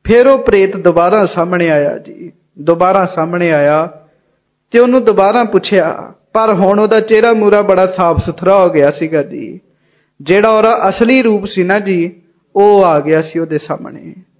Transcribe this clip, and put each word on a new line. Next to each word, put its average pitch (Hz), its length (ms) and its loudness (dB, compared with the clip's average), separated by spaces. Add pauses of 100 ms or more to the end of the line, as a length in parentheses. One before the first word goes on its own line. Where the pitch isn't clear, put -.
ਫਿਰ 240 240 4
ਉਹ 269 100 4
ਪ੍ਰੇਤ 202 400 0
ਦੁਬਾਰਾ 180 480 0
ਸਾਹਮਣੇ 175 440 -2
ਆਇਆ 147 280 -2
ਜੀ, - 340 -18 (280)
ਦੁਬਾਰਾ 180 460 2
ਸਾਹਮਣੇ 175 460 -4
ਆਇਆ 151 500 0 (680)
ਤੇ 233 80 2
ਉਹਨੂੰ 247 240 2
ਦੁਬਾਰਾ 208 400 2
ਪੁੱਛਿਆ, 190 680 -2 (200)
ਪਰ 220 200 0
ਹੁਣ 196 260 0
ਉਹਦਾ 214 200 2
ਚਿਹਰਾ 220 340 2
ਮੂਹਰਾ 208 280 2
ਬੜਾ 190 260 0
ਸਾਫ਼ 180 380 -2
ਸੁਥਰਾ 185 340 -2
ਹੋ 180 100 2
ਗਿਆ 147 220 2
ਸੀਗਾ 156 320 -4
ਜੀ। 143 360 -14 (640)
ਜਿਹੜਾ 196 280 0
ਉਹਦਾ 220 400 0
ਅਸਲੀ 233 320 2
ਰੂਪ 208 240 0
ਸੀ 190 180 -4
ਨਾ 190 160 0
ਜੀ, 185 420 -4 (340)
ਉਹ 202 300 4
ਆ 156 140 2
ਗਿਆ 156 220 0
ਸੀ 160 180 -6
ਉਹਦੇ 156 180 -4
ਸਾਹਮਣੇ। - 560 -12 (260)